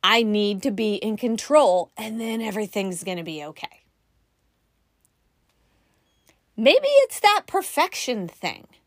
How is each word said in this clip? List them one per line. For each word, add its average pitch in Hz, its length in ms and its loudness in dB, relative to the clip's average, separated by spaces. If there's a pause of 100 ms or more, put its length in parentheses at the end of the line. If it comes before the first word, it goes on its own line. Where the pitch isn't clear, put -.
I 226 180 4
need 208 420 0
to 269 60 0
be 208 260 -2
in 214 200 -4
control 226 800 2
and 220 240 -10
then 226 220 -6
everything's 196 600 -6
gonna 180 220 -8
be 160 180 -10
okay. - 420 -14 (2750)
Maybe 339 300 4
it's 554 320 4
that 415 260 4
perfection 285 800 -2
thing. - 380 -10 (200)